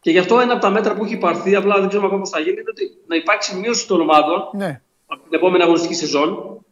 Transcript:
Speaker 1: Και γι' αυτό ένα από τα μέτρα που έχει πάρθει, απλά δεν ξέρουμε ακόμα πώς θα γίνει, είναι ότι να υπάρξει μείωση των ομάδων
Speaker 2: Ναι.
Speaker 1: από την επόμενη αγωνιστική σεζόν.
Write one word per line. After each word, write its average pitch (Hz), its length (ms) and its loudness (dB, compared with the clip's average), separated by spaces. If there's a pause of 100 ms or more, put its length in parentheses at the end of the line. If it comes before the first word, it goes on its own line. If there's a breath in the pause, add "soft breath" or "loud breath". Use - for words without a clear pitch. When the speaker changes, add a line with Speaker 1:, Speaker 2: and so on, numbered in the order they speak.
Speaker 1:
Και 160 80 2
γι' 190 60 4
αυτό 220 220 4
ένα 240 140 2
από - 80 -2
τα 202 80 2
μέτρα 208 260 0
που 214 100 -4
έχει 226 120 -6
πάρθει, 180 380 0
απλά 202 240 2
δεν 190 80 0
ξέρουμε 196 200 0
ακόμα 196 140 -2
πώς 185 100 -8
θα 160 80 -4
γίνει, 165 200 -2
είναι 220 100 -10
ότι - 280 -8 (100)
να 165 80 -4
υπάρξει 202 400 -2
μείωση 220 320 -4
των 180 140 2
ομάδων 156 520 2
Speaker 2:
Ναι. 185 280 -6 (260)
Speaker 1:
από - 160 -12
την 165 100 -6
επόμενη 175 300 4
αγωνιστική 165 300 2
σεζόν. 151 640 -4 (140)